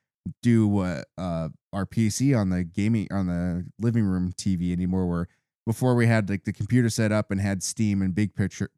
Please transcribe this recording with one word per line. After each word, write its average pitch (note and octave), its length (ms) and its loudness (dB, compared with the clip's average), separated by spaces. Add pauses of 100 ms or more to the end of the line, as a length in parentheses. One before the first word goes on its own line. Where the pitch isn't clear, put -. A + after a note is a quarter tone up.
(420)
do A2+ 260 6
what, F#2 380 0 (120)
uh, E2 300 -4 (240)
our F#2+ 140 -4
P A2+ 240 0
C C3+ 240 2
on G2+ 160 2
the F2+ 120 0
gaming, G2+ 480 -2
on F#2+ 160 -2
the F2 400 -4 (140)
living A2+ 240 2
room F2+ 320 0
T F#2+ 200 -2
V F2 160 -2
anymore, F#2 340 0
where F2 220 -2 (380)
before B2 280 2
we A#2 120 4
had, A2 240 2
like, G2+ 140 -4
the G#2 80 -4
computer A#2 360 2
set G#2+ 220 0
up G#2+ 200 0
and G2 100 -2
had G2 220 -2
Steam G2+ 400 0
and F#2 120 0
big G#2 200 0
picture, G2 420 -4